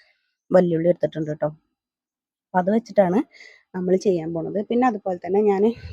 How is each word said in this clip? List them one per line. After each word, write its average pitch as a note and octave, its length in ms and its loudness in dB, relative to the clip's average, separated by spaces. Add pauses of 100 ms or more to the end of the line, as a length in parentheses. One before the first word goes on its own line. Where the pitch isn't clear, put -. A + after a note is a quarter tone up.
(500)
വല്യുള്ളി F3 380 2
എടുത്തിട്ടുണ്ട് D#3 440 -2
ട്ടോ. D3+ 160 -6 (880)
അപ്പൊ - 200 -6
അത് F3+ 120 0
വെച്ചിട്ടാണ് G#3 480 2 (540)
നമ്മൾ F3+ 240 0
ചെയ്യാൻ F3 340 -2
പോണത്. E3 340 -6
പിന്നെ A#3+ 220 0
അതുപോലെ G3 320 -4
തന്നെ F#3 240 0
ഞാൻ G3+ 200 4 (300)